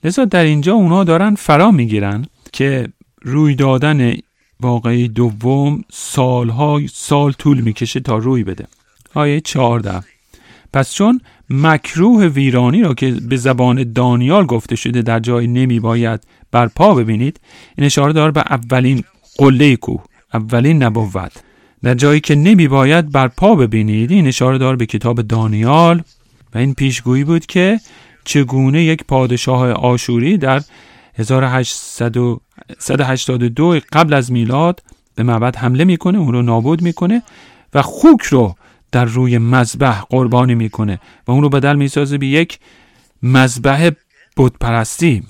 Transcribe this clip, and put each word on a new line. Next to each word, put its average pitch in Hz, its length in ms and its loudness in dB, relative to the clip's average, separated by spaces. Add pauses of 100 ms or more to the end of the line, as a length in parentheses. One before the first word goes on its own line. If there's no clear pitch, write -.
لذا 190 200 0
در 185 200 2
اینجا 151 300 0
اونا 190 300 2
دارن 180 300 2
فرا 165 360 2
می‌گیرن 107 560 0 (260)
که 131 360 -2 (340)
روی 143 320 0
دادن 135 580 0 (480)
واقعه 120 480 -2
دوم 120 840 -2
سالها 127 880 -2 (120)
سال 143 400 -2
طول 139 280 0
می‌کشه 113 400 -4
تا 120 160 -4
روی 117 280 -2
بده. 95 220 -10 (480)
آیه 147 260 0
چهارده: 117 600 -2 (720)
پس 139 220 -2
چون 233 260 2 (300)
مکروه 160 760 2
ویرانی 135 560 2
را 151 120 0
که 131 160 -2 (180)
به 131 80 -2
زبان 123 560 0
دانیال 123 540 2
گفته 117 300 -4
شده 120 260 -4
در 117 180 0
جایی 120 280 -2
نمیباید 117 720 -2 (320)
برپا 139 420 2
ببینید، 117 460 -2 (360)
این 143 100 0
اشاره 143 260 2
داره 156 200 2
به 147 80 0
اولین 127 640 -2 (340)
قله 135 380 4
کوه، - 260 -8 (320)
اولین 120 480 0
نبوت، 104 500 -2 (500)
در 123 120 2
جایی 147 260 4
که 151 140 0
نمیباید 151 760 4
برپا 139 420 2
ببینید، 110 560 0
این 185 160 4
اشاره 127 320 0
داره 131 180 0
به 117 100 -4
کتاب 117 360 -4
دانیال 113 800 2 (520)
و 110 40 -4
این 131 160 0
پیشگویی 131 500 -2
بود 165 220 -2
که 190 340 0 (440)
چگونه 135 580 0
یک 160 220 0
پادشاه 127 680 0
آشوری 123 680 0
در 135 240 -2 (520)
هزار 131 300 0
و 127 40 -2
هشتصد 120 680 -6
و، 120 240 -2 (380)
صد 139 220 -4
و 139 40 0
هشتاد 127 380 -2
و 120 60 0
دو 151 320 0 (120)
قبل 151 220 2
از 123 180 0
میلاد 127 500 -2 (320)
به 113 80 -4
معبد 120 340 0
حمله 127 280 0
می‌کنه، 185 340 2
اون 143 140 0
رو 123 100 0
نابود 120 400 0
می‌کنه 180 400 -2 (520)
و 143 80 2
خوک - 400 2
رو 113 320 0 (380)
در 123 120 2
روی 120 340 0
مذبح 120 600 0
قربانی 123 540 0
می‌کنه 107 460 -4 (260)
و - 40 -6
اون 135 120 2
رو 147 60 2
بدل 139 280 0
می‌سازه 143 420 -2
به 139 80 -4
یک 156 320 -2 (640)
مذبح 131 680 2 (460)
بتپرستی. 120 920 0